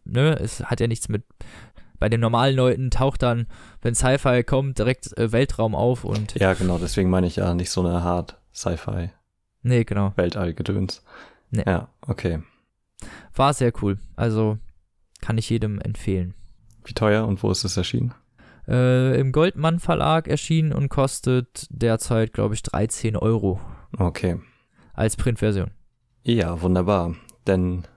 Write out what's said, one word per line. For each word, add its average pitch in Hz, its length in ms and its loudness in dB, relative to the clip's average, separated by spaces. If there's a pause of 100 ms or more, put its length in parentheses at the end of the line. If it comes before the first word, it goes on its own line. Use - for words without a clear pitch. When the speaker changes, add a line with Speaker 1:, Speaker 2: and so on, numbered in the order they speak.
Speaker 1:
ne? 143 340 2
Es - 260 -6
hat - 160 -2
ja 117 60 2
nichts 113 220 -4
mit, 107 160 -2 (760)
bei 107 100 4
den 113 120 2
normalen 117 340 4
Leuten 127 360 2
taucht - 320 2
dann, 117 240 2 (340)
wenn 117 140 0
Sci-Fi 127 500 2
kommt, 135 340 0
direkt, 120 400 -2
äh, 113 140 0
Weltraum 113 420 2
auf 120 300 0
und 107 300 -4
Speaker 2:
Ja, 95 200 4
genau, 90 240 0
deswegen 90 320 0
meine 92 160 4
ich 87 100 -2
ja 95 180 0
nicht 87 160 -2
so - 100 -2
eine 87 220 0
hart 87 360 -2 (160)
Sci-Fi. 92 560 -4 (520)
Speaker 1:
Nee, 120 220 2
genau. 101 320 0
Speaker 2:
Weltallgedöns. 92 840 -2 (480)
Speaker 1:
Nee. 110 160 -2
Speaker 2:
Ja, 87 220 0 (180)
okay. 85 360 -4 (920)
Speaker 1:
War 139 200 2
sehr 120 180 2 (100)
cool, 101 160 0 (180)
also 110 420 0 (600)
kann 113 180 -2
ich 113 100 -4
jedem 107 320 -2
empfehlen. 92 540 -4 (500)
Speaker 2:
Wie - 100 -12
teuer 107 320 2
und 101 160 -2
wo 107 80 2
ist 95 140 -2
es - 120 -4
erschienen? 120 360 -2 (560)
Speaker 1:
Äh, 127 500 4
im 135 140 2
Goldmann 165 460 2
Verlag 160 500 0
erschienen 160 440 0
und 135 160 0
kostet 131 840 -2
derzeit, 113 640 0
glaub 107 200 0
ich, 110 100 -6
dreizehn - 540 -2
Euro. 101 440 0 (380)
Speaker 2:
Okay. 87 420 0 (540)
Speaker 1:
Als - 220 0
Printversion. 107 540 0 (540)
Speaker 2:
Ja, 87 380 0
wunderbar. 90 520 2 (300)
Dann 90 400 0 (120)